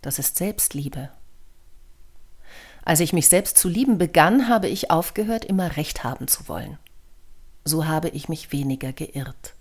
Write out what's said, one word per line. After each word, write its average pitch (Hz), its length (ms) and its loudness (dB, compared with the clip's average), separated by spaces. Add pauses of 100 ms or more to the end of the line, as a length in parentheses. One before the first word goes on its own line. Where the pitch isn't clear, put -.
das - 160 -6
ist - 200 -2
Selbstliebe. 143 720 -4 (1800)
Als 160 160 4
ich 165 100 2
mich 170 160 4
selbst 190 300 4
zu - 100 2
lieben 220 300 2
begann, 180 500 6
habe 220 220 2
ich - 200 -4
aufgehört, 214 540 0
immer 185 320 0
Recht - 300 -4
haben 127 240 -6
zu - 180 -2
wollen. 147 300 -8 (880)
So 156 200 0
habe 156 220 0
ich 156 220 -6
mich - 240 -6
weniger 135 400 -4
geirrt. - 680 -10